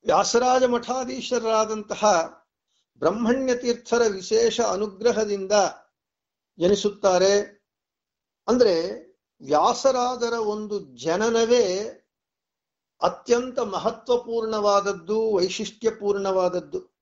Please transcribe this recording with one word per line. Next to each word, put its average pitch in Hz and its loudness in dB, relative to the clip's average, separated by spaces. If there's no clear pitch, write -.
ವ್ಯಾಸರಾಜ 240 2
ಮಠಾಧೀಶರಾದಂತಹ 240 -4
ಬ್ರಹ್ಮಣ್ಯ 240 0
ತೀರ್ಥರ 240 -2
ವಿಶೇಷ 220 0
ಅನುಗ್ರಹದಿಂದ 202 -2
ಜನಿಸುತ್ತಾರೆ. 196 2
ಅಂದ್ರೆ 208 2
ವ್ಯಾಸರಾಜರ 233 0
ಒಂದು 214 -6
ಜನನವೇ 208 0
ಅತ್ಯಂತ 240 -2
ಮಹತ್ವಪೂರ್ಣವಾದದ್ದು, 214 -2
ವೈಶಿಷ್ಟ್ಯಪೂರ್ಣವಾದದ್ದು. 190 -2